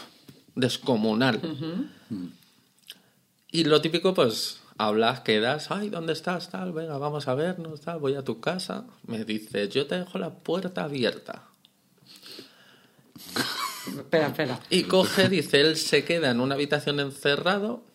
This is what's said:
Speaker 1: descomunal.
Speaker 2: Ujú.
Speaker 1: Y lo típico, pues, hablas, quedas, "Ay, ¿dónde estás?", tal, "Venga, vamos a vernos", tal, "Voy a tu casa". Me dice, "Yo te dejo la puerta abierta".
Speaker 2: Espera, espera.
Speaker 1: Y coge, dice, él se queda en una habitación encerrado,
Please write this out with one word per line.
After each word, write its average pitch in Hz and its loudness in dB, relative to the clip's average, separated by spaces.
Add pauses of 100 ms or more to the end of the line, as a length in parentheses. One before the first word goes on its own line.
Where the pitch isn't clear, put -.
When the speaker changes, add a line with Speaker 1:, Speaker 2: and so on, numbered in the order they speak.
(540)
Speaker 1:
descomunal. 117 2
Speaker 2:
Ujú. 160 -8 (1200)
Speaker 1:
Y 165 2
lo 151 6
típico, 170 2
pues, 123 2 (180)
hablas, 110 2
quedas, 117 2
"Ay, 202 -4
¿dónde 165 -4
estás?", 180 -4
tal, 185 -6
"Venga, 160 -6
vamos 147 -4
a 127 2
vernos", 160 -4
tal, 170 -8
"Voy 139 0
a 139 -6
tu 123 -6
casa". - -4 (220)
Me 110 -6
dice, 143 -4
"Yo - 0
te - -4
dejo 180 -8
la 175 -6
puerta 180 -6
abierta". 135 -4 (2500)
Speaker 2:
Espera, 147 2
espera. 127 -4 (100)
Speaker 1:
Y 175 4
coge, 185 4
dice, 151 4
él 156 6
se 147 2
queda 156 2
en 117 2
una 135 2
habitación 143 0
encerrado, 160 0 (120)